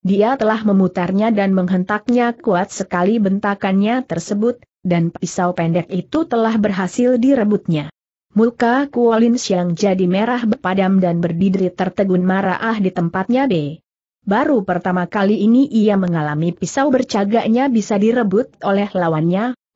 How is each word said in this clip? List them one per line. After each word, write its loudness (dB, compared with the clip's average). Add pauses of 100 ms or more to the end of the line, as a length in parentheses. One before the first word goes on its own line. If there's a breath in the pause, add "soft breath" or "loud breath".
dia 0
telah -2
memutarnya 0
dan 0
menghentaknya 0
kuat -2
sekali -2
bentakannya 0
tersebut, -4 (160)
dan 0
pisau -4
pendek -2
itu -4
telah 0
berhasil 0
direbutnya. 0 (400)
Muka 2
Kuo 2
Lin 4
Siang -2
jadi 0
merah 0
bepadam 2
dan 0
berdiri 0
tertegun -2
marah -2
di 0
tempatnya. -2
B. -4 (400)
Baru 0
pertama -2
kali 0
ini 4
ia 2
mengalami -2
pisau -2
bercagaknya 0
bisa 0
direbut 2 (160)
oleh 0
lawannya, 0 (240)